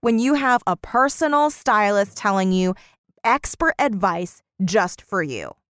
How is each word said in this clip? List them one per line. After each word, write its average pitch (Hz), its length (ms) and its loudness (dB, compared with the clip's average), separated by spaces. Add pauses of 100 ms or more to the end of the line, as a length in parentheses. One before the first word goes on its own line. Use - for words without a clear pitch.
when 233 180 2
you 269 160 2
have 254 320 2
a 180 100 0
personal 294 720 0
stylist 208 680 0
telling 190 360 0
you 185 240 0 (480)
expert 277 560 0
advice 185 640 -2 (220)
just 180 380 0
for 185 220 -4
you? 113 280 -8 (180)